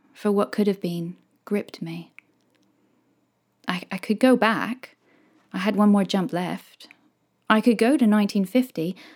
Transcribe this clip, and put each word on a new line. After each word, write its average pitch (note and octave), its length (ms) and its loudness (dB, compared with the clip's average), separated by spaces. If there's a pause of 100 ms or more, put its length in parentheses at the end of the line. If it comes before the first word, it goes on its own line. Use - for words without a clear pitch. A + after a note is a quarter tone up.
(140)
for - 180 -2
what G3+ 220 0
could G#3 140 0
have G3 120 0
been E3+ 380 -6 (260)
gripped - 380 -8
me. E3 320 -12 (1500)
I, F3+ 240 -6
I F#3+ 60 -6
could G3+ 220 -4
go B3+ 180 6
back. A3+ 580 -2 (560)
I F#3+ 80 -6
had G3+ 160 -2
one G#3 140 6
more G3+ 160 4
jump F#3+ 260 -2
left. E3+ 560 -8 (600)
I A3 120 4
could A3 160 2
go B3 200 2
to A#3+ 100 2
nineteen G#3 380 2
fifty, F#3 500 -2 (200)